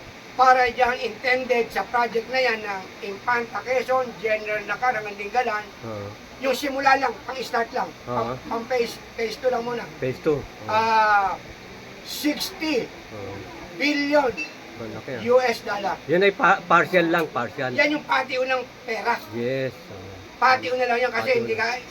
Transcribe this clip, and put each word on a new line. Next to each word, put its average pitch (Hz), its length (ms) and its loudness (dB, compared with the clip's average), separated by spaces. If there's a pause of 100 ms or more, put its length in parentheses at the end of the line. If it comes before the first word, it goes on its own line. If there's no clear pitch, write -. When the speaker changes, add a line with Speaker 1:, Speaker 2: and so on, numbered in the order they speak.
(320)
Speaker 1:
para 254 340 8
dyan 247 360 4
intended 247 680 0
sa - 160 -2
project 233 420 0
na 254 120 -2
yan 233 220 2
ng 196 220 -6 (240)
Infanta 226 540 -2
Quezon, 254 480 0 (100)
General 214 440 -2
Nakar, 208 320 0
hanggang 214 220 -6
Dingalan, 214 480 0 (180)
Speaker 2:
Oo. 107 260 -8 (320)
Speaker 1:
yung 262 140 2
simula 269 420 2
lang, 262 160 2
ang - 260 -10
start 233 340 -2
lang, 214 160 -2 (160)
Speaker 2:
Oo. 123 100 -4
Speaker 1:
ang, 117 140 0 (220)
ang 226 160 -2
phase, 240 300 0 (180)
phase 226 220 -4
two 262 120 -2
lang 240 140 2
muna. 233 220 -4 (120)
Speaker 2:
Phase 127 240 -2
two. 151 180 2
Oo. 110 300 -10
Speaker 1:
Ah, 214 680 4 (680)
sixty - 880 -2 (880)
billion 285 480 4
Speaker 2:
Oo. - 340 -4 (220)
Malaki, 110 320 -8
ah. 123 100 -6
Speaker 1:
U 233 160 6
S 233 220 2
dollar. 202 360 -4 (120)
Speaker 2:
Yan 175 160 4
ay 196 80 6
pa-, 190 300 6
partial 170 440 6
lang, 165 220 2
partial. 127 420 -4
Speaker 1:
Yan 294 220 2
yung 302 100 -2
patio 262 400 0
ng 262 200 0 (200)
pera. 220 320 -2 (180)
Speaker 2:
Yes. 127 440 -2 (100)
Oo. - 220 -14 (280)
Speaker 1:
Patio 254 360 2
na 254 160 0
lang 233 100 2
yan 247 140 0
kasi 233 160 -2
Speaker 2:
Patio 247 100 4
Speaker 1:
hindi 226 140 0
Speaker 2:
na. 220 100 -2
Speaker 1:
ka-, 240 180 -2 (100)